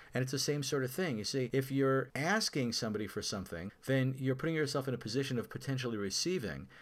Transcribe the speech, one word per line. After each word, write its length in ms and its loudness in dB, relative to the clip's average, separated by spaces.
And 80 2
it's 100 -2
the 60 0
same 240 0
sort 220 0
of 80 -2
thing. 260 0
You 60 -4
see, 280 0
if 200 2
you're 420 4
asking 600 0
somebody 340 0
for 160 -4
something, 480 -4
then 320 4
you're 160 2
putting 180 0
yourself 340 0
in 60 0
a 60 -2
position 400 0
of 100 -4
potentially 480 -2
receiving. 680 -2